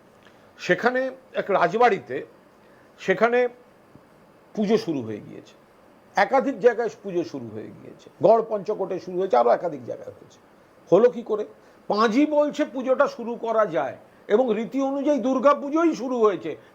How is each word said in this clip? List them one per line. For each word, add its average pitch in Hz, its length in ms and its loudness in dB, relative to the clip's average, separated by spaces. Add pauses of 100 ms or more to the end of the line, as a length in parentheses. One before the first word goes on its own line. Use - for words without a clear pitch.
(580)
সেখানে 254 520 0 (220)
এক 202 180 -6
রাজবাড়িতে 175 760 0 (720)
সেখানে 233 500 0 (1040)
পুজো 214 240 2
শুরু 151 240 -6
হয়ে 107 260 -10
গিয়েছে, - 240 -20 (640)
একাধিক 220 440 0
জায়গায় 226 280 2 (140)
পুজো 175 220 -4
শুরু 123 300 -12
হয়ে 110 160 -12 (120)
গিয়েছে, - 280 -20 (120)
গড় 190 260 6
পঞ্চকোটে 190 520 -6
শুরু 180 180 -8
হয়েছে, 190 180 0
আরও 233 140 4
একাধিক 156 360 -2
জায়গায় - 240 -12
হয়েছে। - 280 -20 (540)
হলো 233 180 8
কি 240 120 -8
করে? 214 220 -6 (440)
পাঁজি 226 380 2
বলছে 294 380 0
পুজোটা 262 440 0
শুরু 233 280 -8
করা 220 300 0
যায় 147 300 -4 (320)
এবং 226 260 2
রীতি 233 280 -4
অনুযায়ী 277 360 0
দুর্গা 262 360 2
পুজোই 302 400 0
শুরু 247 260 -6
হয়েছে, 165 360 0 (180)